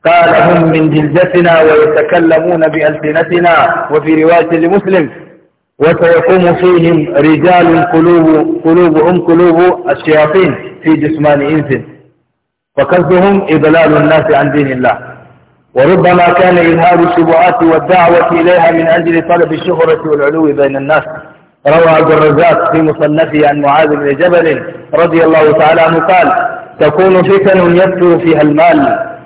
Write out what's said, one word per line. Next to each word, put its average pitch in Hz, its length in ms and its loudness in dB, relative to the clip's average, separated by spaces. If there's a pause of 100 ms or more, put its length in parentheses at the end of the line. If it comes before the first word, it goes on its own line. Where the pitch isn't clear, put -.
قال: 170 360 2
"هم 170 280 0
من 156 200 0
جلدتنا 165 720 0
ويتكلمون 160 1040 0
بألسنتنا." 156 1200 -2
وفي 156 340 0
رواية 165 280 2
لمسلم: 175 580 -2 (680)
"وسيقوم 170 760 2
فيهم 170 640 0
رجال 165 760 2
قلوب-، 160 720 0
قلوبهم 165 560 2
قلوب 170 680 0
الشياطين 151 640 0 (280)
في 160 140 0
جثمان 147 460 -2
إنس." 139 380 -4 (1000)
فقصدهم 180 720 0
إضلال 156 460 2
الناس 151 380 0
عن 139 180 0
دين 139 200 -2
الله، 123 260 -2 (760)
وربما 175 580 2
كان 180 260 0
إظهار 165 400 0
الشبهات 170 640 0
والدعوة 170 680 0
إليها 165 400 2
من 165 140 -2
أجل 165 420 -2
طلب 170 240 0
الشهرة 160 560 -2
والعلو 147 340 -2
بين 139 340 -2
الناس. 143 260 -2 (640)
روى 165 220 2
عبد 156 240 2
الرزاق 156 600 0
في 160 100 0
مصنفه 151 680 -2
عن 147 120 -2
معاذ 147 280 0
بن 143 280 -2
جبل 165 460 -2 (320)
رضي 165 300 0
الله 156 280 2
تعالى 160 280 2
عنه 165 200 0
قال: 165 320 0 (480)
تكون 180 420 2
فتن 185 540 2
يكثر 180 420 0
فيها 160 240 0
المال 156 560 0 (280)